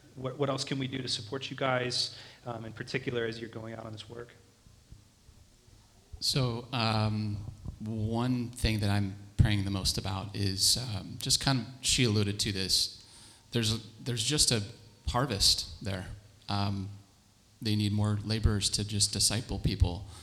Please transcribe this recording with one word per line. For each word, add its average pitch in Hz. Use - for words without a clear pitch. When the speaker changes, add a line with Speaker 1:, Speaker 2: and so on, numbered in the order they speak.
Speaker 1:
what, 131
what 139
else 131
can 139
we 131
do 131
to 127
support 135
you 139
guys, 127
um, 117
in 110
particular 127
as 113
you're 113
going 113
out 113
on 110
this 107
work? 117
Speaker 2:
So, 123
um, 107
one 113
thing 110
that 101
I'm 101
praying 104
the 98
most 92
about 95
is, 98
um, -
just -
kind 135
of, 107
she -
alluded 104
to 110
this. -
There's 113
a, 113
there's 120
just 143
a 113
harvest -
there. 95
Um, 101
they 107
need 104
more 104
laborers 107
to 104
just 104
disciple 104
people. 90